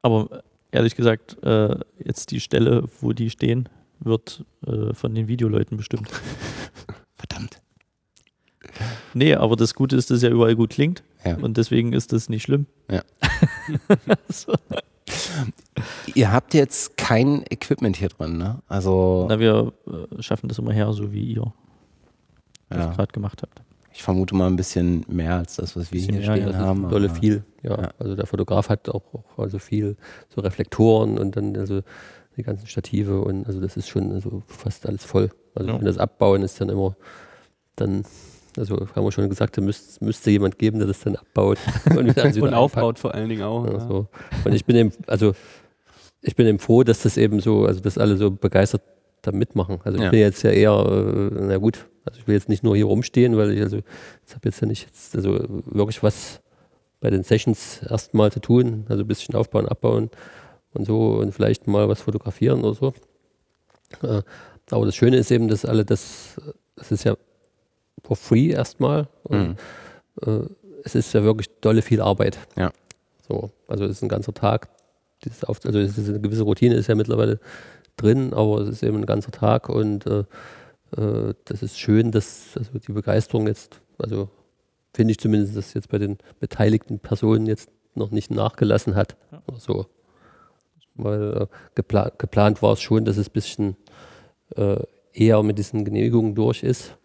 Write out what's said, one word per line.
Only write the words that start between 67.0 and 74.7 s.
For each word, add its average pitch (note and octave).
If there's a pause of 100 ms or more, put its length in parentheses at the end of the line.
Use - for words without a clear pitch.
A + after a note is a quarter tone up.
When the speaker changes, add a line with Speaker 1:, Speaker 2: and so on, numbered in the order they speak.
Speaker 3:
ja G#2+ (880)
for -
free B2+
erstmal D3 (160)
und, G2 (680)
Speaker 2:
Mhm. G#2+
Speaker 3:
äh, - (360)
es -
ist -
ja G#2+
wirklich G#2+ (140)
dolle A2
viel G#2+
Arbeit. G2+ (160)
Speaker 2:
Ja. - (560)
Speaker 3:
So, - (160)
also G2+
es F#2+
ist F#2+
ein -
ganzer G#2
Tag, A2 (540)